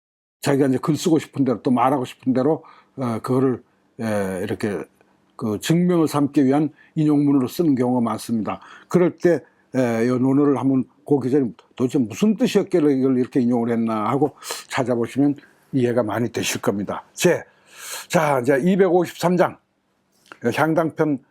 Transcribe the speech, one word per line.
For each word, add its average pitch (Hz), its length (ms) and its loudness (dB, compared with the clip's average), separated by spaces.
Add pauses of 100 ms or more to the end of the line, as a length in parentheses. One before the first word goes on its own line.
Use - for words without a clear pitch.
(400)
자기가 139 260 2
이제 131 120 0
글 151 180 0
쓰고 160 220 2
싶은 - 260 -4
대로, 120 180 -2
또 139 80 0
말하고 127 340 2
싶은 - 280 -4
대로, 135 320 0 (320)
어, 120 260 -4
그거를, 131 400 0 (380)
에, 101 420 -4
이렇게 95 400 -6 (540)
그 107 240 -4
증명을 170 480 2
삼기 143 360 0
위한 143 260 2 (240)
인용문으로 147 540 2
쓰는 156 260 0
경우가 123 260 0
많습니다. 110 600 -4 (280)
그럴 175 280 2
때, 170 260 2 (320)
에, 120 340 0
요 127 100 0
논어를 135 400 2
한번 131 260 0 (220)
그 139 140 2
기자님 131 340 0 (220)
도대체 131 220 0
무슨 135 380 0
뜻이었길래 175 580 2
이걸 131 240 2
이렇게 127 220 0
인용을 120 300 0
했나 113 380 -2
하고 135 280 0 (320)
찾아보시면 123 680 0 (360)
이해가 120 300 0
많이 107 280 -2
되실 - 300 -6
겁니다. 101 520 -4
제, 156 320 0 (640)
자, 147 320 0
이제 135 200 2
이백오십삼 180 760 2
장, 151 220 0 (960)
향당편 156 640 0 (120)